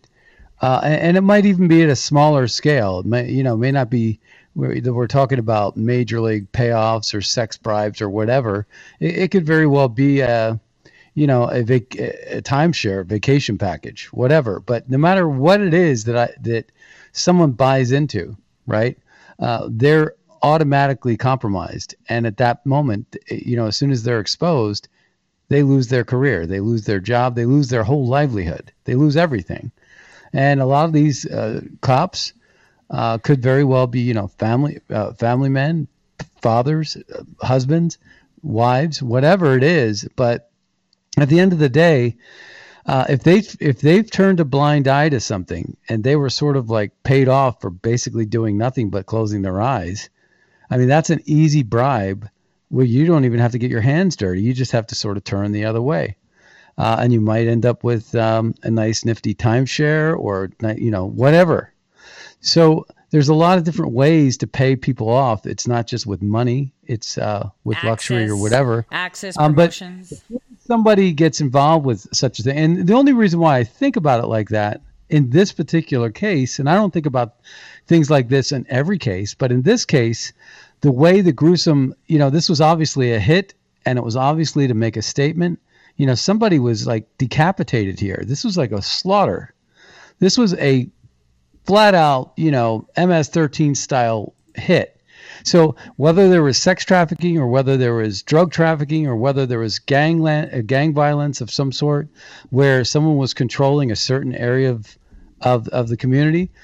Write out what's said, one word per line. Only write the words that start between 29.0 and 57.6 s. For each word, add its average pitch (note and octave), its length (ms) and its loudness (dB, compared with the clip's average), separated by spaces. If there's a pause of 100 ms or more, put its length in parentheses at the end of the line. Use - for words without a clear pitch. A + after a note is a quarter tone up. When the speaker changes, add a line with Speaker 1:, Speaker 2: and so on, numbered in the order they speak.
Speaker 1:
everything. C3+ 540 -4 (640)
And C#3 260 2
a C3+ 60 0
lot C#3+ 200 2
of E3 80 -4
these, D3 320 2
uh, A2 360 -6 (200)
cops, C3 520 -2 (560)
uh, A#2 300 -4
could C#3 220 0
very C3 220 2
well C3 240 2
be, B2 140 -4
you A#2+ 120 -2
know, G2+ 140 -4
family, B2+ 520 -2 (100)
uh, G#2 240 -6
family B2+ 360 0
men, C#3+ 380 -2 (540)
fathers, C#3 560 0 (180)
uh, - 80 -14 (220)
husbands, C#3+ 520 0 (460)
wives, B2 580 0
whatever C#3 560 2
it B2+ 60 2
is. B2 520 0
But A#2+ 340 -2 (680)
at C#3+ 120 2
the E3 100 6
end F#3 140 4
of E3 60 0
the D3 100 2
day, C3 480 2 (680)
uh, C3 240 0
if C3+ 140 0
they, F3+ 160 6 (200)
if C#3+ 220 -2
they've F#3+ 280 4
turned F#3+ 300 2
a E3 60 2
blind C#3+ 420 2
eye C#3+ 220 2
to C#3 100 0
something F2 560 -8 (140)
and A2 140 -4
they C3+ 120 2
were C#3+ 140 0
sort C#3+ 280 -2
of, A#2 120 -6
like, G#2+ 220 -2 (120)
paid C3+ 240 4
off C3 340 2
for - 100 -6
basically A2+ 540 -4
doing G#2+ 320 -2
nothing A#2 340 -4
but G2 160 -8
closing G#2+ 340 -2
their F#2+ 200 -4
eyes, G#2+ 480 -4 (600)
I A#2+ 60 -2
mean, B2+ 100 2
that's D#3 240 2
an D3 140 -2
easy D3+ 360 2
bribe G#2+ 680 -2 (420)
where C3 160 2
you B2 200 2
don't D#3+ 200 4
even A#2 140 0
have A#2+ 120 2
to A#2+ 80 -6
get B2 120 -4
your A#2 100 -2
hands D#3 340 0
dirty. F#2 260 -2
You A#2+ 120 0
just B2+ 180 -6
have A2+ 160 -2
to - 80 -12
sort G2+ 220 -6
of G2+ 60 -12
turn G2+ 280 -4
the G#2 140 -4
other A2+ 160 -2
way. A#2+ 340 -4 (600)
Uh, A2+ 220 0
and B2 140 2
you A2+ 80 2
might A2 260 0
end A#2 180 0